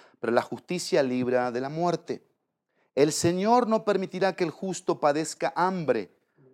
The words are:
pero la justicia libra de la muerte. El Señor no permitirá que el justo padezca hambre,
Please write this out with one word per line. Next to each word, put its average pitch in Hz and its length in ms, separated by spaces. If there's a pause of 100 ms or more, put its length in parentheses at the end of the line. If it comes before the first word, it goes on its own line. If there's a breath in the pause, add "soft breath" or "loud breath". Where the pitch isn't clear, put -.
(200 soft breath)
pero 113 120
la 120 120
justicia 170 580
libra 123 500
de 120 100
la 135 80
muerte. 165 540 (720)
El 147 180
Señor 202 560
no 220 160
permitirá 190 520
que - 80
el 160 80
justo 175 480
padezca 156 560
hambre, 160 560 (420)